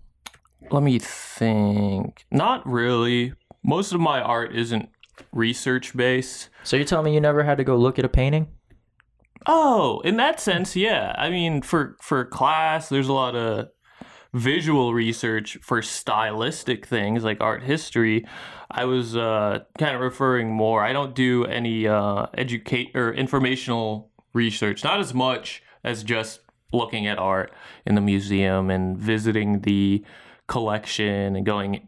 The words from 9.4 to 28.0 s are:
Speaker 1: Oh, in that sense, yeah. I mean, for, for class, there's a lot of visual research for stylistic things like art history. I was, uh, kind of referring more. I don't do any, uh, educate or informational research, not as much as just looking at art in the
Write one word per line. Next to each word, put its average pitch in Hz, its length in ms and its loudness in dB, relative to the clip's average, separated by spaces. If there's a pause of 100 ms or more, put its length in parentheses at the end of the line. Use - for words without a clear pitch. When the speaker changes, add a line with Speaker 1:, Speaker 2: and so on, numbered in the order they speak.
Speaker 1:
Oh, 262 540 4
in 196 160 2
that 262 240 2
sense, 180 340 0
yeah. 180 420 0
I 156 120 -2
mean, 170 320 0
for, - 400 -2
for 131 240 0
class, 156 640 0
there's 139 180 0
a 139 60 0
lot 127 220 0
of 113 340 -2 (640)
visual 135 600 2
research 113 680 -2
for 117 200 0
stylistic 110 1040 -4
things 110 380 -2
like 107 160 -2
art 110 240 -2
history. 117 640 0 (420)
I - 140 -4
was, 123 320 -2
uh, 110 440 0 (200)
kind 147 160 0
of 123 60 -4
referring 127 500 0
more. 110 320 2
I 110 80 0
don't 135 240 -2
do 123 300 2
any, 113 420 -2
uh, 104 460 0
educate 120 600 -4
or 120 200 -2
informational 127 1000 -2 (220)
research, 110 500 -2
not 185 160 0
as 135 140 -6
much 127 500 -2 (220)
as 110 180 -6
just 110 380 -4 (320)
looking 113 340 -2
at 104 100 -2
art 95 360 -2 (320)
in 104 100 2
the 104 60 4